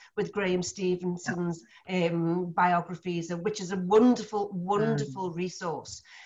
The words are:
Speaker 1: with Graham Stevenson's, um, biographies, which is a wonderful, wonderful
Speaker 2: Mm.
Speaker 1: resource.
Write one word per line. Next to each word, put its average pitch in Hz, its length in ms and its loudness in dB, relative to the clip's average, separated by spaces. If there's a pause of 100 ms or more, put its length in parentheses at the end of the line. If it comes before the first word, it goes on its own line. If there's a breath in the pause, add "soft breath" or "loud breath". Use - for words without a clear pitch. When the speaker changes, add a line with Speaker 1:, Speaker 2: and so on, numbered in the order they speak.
(160 soft breath)
Speaker 1:
with 208 160 -2
Graham 185 320 0
Stevenson's, 180 1000 -2 (240 soft breath)
um, 170 600 2
biographies, 175 840 0
which 180 300 -4
is 180 120 -6
a 196 40 -2
wonderful, 214 760 4
wonderful 190 760 0
Speaker 2:
Mm. 160 40 -12
Speaker 1:
resource. 175 680 -6 (240 soft breath)